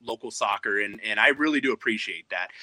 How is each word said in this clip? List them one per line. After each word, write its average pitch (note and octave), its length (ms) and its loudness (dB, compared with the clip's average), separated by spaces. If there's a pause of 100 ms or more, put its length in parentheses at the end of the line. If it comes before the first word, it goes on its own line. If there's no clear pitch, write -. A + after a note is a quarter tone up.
local A#2 280 -8
soccer. G2+ 500 0
And, G#2 240 -4
and G#2+ 140 0
I A#2 100 8
really D3 320 2
do C3 100 2
appreciate G#2 600 -4
that. F2+ 180 -4 (140)